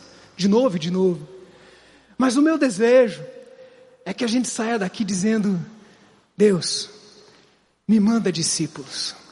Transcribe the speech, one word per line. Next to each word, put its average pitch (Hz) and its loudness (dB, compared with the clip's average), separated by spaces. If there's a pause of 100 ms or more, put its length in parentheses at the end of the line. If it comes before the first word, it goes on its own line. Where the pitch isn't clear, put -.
(360)
de 180 -2
novo 214 4
e - -2
de 160 -6
novo. 185 0 (920)
Mas 254 0
o 294 4
meu 320 2
desejo 233 2 (800)
é 190 -8
que - -8
a 233 0
gente 240 -2
saia 233 -4
daqui 190 -4
dizendo: 202 0 (800)
"Deus, 190 0 (1000)
me 214 4
manda 208 2
discípulos." 151 -6 (160)